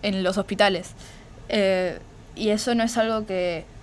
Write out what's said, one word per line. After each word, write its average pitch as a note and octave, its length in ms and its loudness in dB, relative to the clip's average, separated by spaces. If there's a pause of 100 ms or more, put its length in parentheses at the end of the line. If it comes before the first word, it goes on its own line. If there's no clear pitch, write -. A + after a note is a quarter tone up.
en F#3+ 220 0
los F#3 140 2
hospitales. G3 540 2 (580)
Eh, F#3+ 500 2 (360)
y G#3+ 140 0
eso G#3+ 260 2
no A#3 80 2
es A#3 140 0
algo A3 280 2
que F3+ 400 -2 (180)